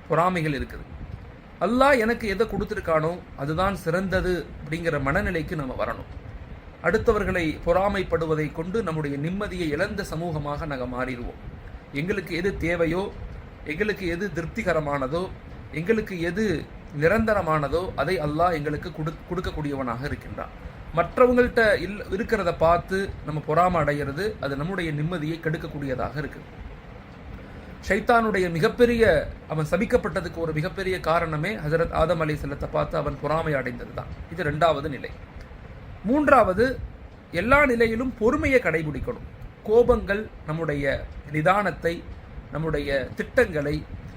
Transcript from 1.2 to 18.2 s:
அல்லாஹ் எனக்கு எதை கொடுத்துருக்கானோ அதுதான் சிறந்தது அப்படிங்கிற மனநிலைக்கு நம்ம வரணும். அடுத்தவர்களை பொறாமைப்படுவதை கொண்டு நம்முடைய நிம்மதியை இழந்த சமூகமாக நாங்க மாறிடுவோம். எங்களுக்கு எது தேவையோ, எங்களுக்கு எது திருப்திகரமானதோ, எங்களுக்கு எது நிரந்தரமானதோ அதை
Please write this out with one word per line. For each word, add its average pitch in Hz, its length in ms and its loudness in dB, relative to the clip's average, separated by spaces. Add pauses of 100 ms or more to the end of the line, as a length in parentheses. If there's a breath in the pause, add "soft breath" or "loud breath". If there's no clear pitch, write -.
அல்லாஹ் 254 380 6
எனக்கு 226 300 2
எதை 196 180 2
கொடுத்துருக்கானோ 175 720 0 (180)
அதுதான் 160 400 0
சிறந்தது 180 680 0 (200)
அப்படிங்கிற 156 380 0
மனநிலைக்கு 165 540 0
நம்ம 123 280 -2
வரணும். - 260 -6 (720)
அடுத்தவர்களை 185 840 2
பொறாமைப்படுவதை 170 880 2
கொண்டு 185 300 -2
நம்முடைய 156 360 -2
நிம்மதியை 180 500 -2
இழந்த 190 360 -2 (100)
சமூகமாக 156 520 -4
நாங்க 127 200 -4
மாறிடுவோம். 123 540 -6 (520)
எங்களுக்கு 175 440 -2
எது 185 200 0
தேவையோ, 170 560 0 (520)
எங்களுக்கு 190 420 -2
எது 175 280 -2
திருப்திகரமானதோ, 160 920 -2 (440)
எங்களுக்கு 190 480 0
எது 175 440 0 (360)
நிரந்தரமானதோ 170 960 4
அதை 160 240 2